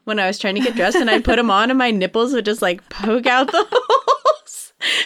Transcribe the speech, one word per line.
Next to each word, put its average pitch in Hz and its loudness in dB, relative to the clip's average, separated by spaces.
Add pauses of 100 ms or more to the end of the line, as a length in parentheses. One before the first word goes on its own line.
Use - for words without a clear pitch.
when 214 -4
I 190 0
was 202 -4
trying 196 -4
to 208 -2
get 240 -2
dressed. 214 0
And 262 0
I'd 214 0
put 233 2
'em 233 2
on 214 2
and 262 0
my 247 2
nipples 220 0
would 226 -2
just, 214 -2
like, 180 -4
poke 220 -2
out 254 2
the 381 2
<laughs> - -10
holes. 523 0 (320)